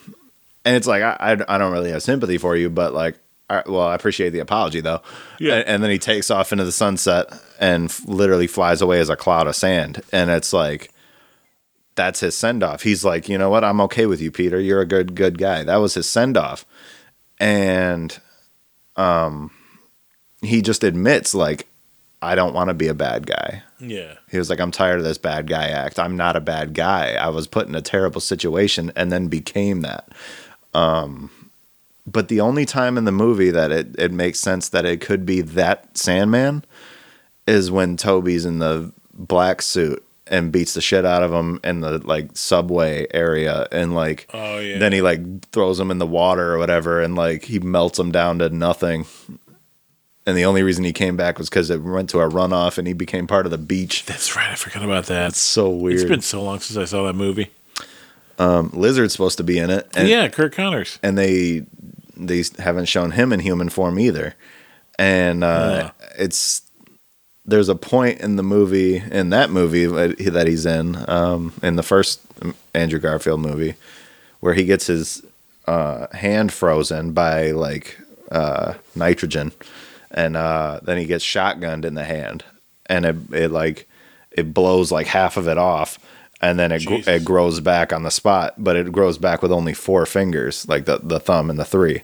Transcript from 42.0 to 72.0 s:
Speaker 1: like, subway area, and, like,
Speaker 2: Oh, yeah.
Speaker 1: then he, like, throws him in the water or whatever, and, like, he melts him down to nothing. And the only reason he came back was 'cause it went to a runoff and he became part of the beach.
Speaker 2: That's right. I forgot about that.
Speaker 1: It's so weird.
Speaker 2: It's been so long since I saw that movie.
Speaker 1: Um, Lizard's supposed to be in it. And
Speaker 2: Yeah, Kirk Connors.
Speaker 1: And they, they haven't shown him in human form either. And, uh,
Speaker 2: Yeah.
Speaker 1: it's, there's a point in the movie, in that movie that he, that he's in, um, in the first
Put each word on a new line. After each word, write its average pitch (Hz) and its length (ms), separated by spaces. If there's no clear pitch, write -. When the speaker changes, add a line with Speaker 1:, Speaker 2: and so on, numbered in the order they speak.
Speaker 1:
like, 76 280
subway 85 800
area, 78 580
and, 85 240
like, 78 380
Speaker 2:
Oh, 107 260
yeah. 101 200
Speaker 1:
then 101 140
he, 95 100
like, 87 180
throws 95 280
him 95 120
in 92 80
the 87 80
water 85 480
or 82 40
whatever, 85 440
and, 85 140
like, 82 280
he 110 140
melts 87 400
him 87 140
down 87 260
to 85 100
nothing. 82 560
And 92 120
the 90 80
only 98 180
reason 92 220
he 87 80
came 90 240
back 87 220
was 80 120
'cause 85 180
it 82 140
went 92 280
to 87 100
a 80 100
runoff 90 480
and 87 80
he 90 80
became 90 320
part 98 180
of 87 60
the 82 80
beach. 90 480
Speaker 2:
That's - 300
right. - 140
I - 40
forgot - 300
about 95 220
that. 87 240
Speaker 1:
It's - 100
so 104 280
weird. 90 320
Speaker 2:
It's 90 80
been 135 140
so 101 200
long 98 180
since - 180
I 95 60
saw 98 220
that 95 100
movie. 98 340
Speaker 1:
Um, 87 340
Lizard's 113 400
supposed 92 260
to 87 60
be 87 140
in 85 120
it. 95 240
And 190 140
Speaker 2:
Yeah, 220 200
Kirk 151 260
Connors. 185 480
Speaker 1:
And 98 160
they, 90 460
they 87 280
haven't 90 280
shown 87 240
him 120 220
in 95 80
human 90 280
form 92 300
either. 80 360
And, 90 460
uh, 82 540
Speaker 2:
Yeah. - 80
Speaker 1:
it's, - 460
there's 104 240
a 95 60
point 123 460
in 101 160
the 98 80
movie, 95 640
in 92 200
that 120 200
movie 87 360
that 87 340
he, 95 100
that 85 160
he's 82 180
in, 82 440
um, 87 440
in 87 120
the 85 80
first - 380